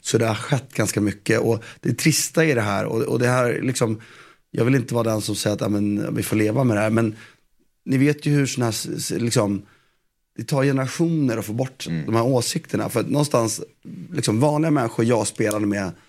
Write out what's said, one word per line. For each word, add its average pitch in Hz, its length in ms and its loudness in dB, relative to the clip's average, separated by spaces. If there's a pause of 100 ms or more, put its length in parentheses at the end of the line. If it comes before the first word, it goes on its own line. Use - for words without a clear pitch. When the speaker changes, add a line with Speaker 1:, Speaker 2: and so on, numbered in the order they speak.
Speaker 1:
Så - 180 0
det 113 80 4
har 110 80 0
skett 117 400 -4
ganska 107 260 0
mycket, 104 400 0
och 113 240 0 (160)
det 135 180 -2
trista - 460 2
i 151 100 2
det 117 60 2
här, 101 240 0
och, 113 180 -2
och 127 160 0
det 120 100 2
här 123 340 2
liksom, 113 380 0 (500)
jag - 140 0
vill 131 100 4
inte 120 200 0
vara 117 100 2
den 110 160 0
som 101 160 -4
säger 104 180 0
att, - 60 -6
ja, 110 80 0
men, 104 480 0
vi 107 60 -2
får - 140 -2
leva 110 280 2
med 117 120 2
det 101 40 2
här, 110 100 2
men 113 260 0 (720)
ni 127 100 2
vet 147 280 2
ju 147 40 0
hur 143 160 2
såna 123 200 -2
här 113 60 0
s-, - 240 -8
s-, - 200 -6
liksom, 104 460 0 (720)
det 113 80 -10
tar 135 200 0
generationer 139 720 0
att 104 80 -6
få 107 80 -8
bort 127 360 -6
Speaker 2:
Mm. 82 180 -4
Speaker 1:
de 110 80 -2
här 117 120 4
åsikterna. 120 600 0
För 113 120 0
att - 100 -4
någonstans, 131 500 0 (520)
liksom, 110 280 0
vanliga 151 300 2
människor 120 340 0
jag 113 220 2
spelade 107 400 -2
med 101 240 -2 (180)